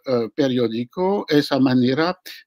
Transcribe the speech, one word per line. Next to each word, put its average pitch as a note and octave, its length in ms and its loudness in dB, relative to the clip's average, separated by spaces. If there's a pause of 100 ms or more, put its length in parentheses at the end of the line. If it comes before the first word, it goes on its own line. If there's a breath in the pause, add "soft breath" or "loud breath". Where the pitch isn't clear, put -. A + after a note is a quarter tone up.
eh, A#2+ 300 0
periódico B2+ 920 -2
é D3 100 4 (100)
a C#3 100 0
maneira C3 580 2 (300 loud breath)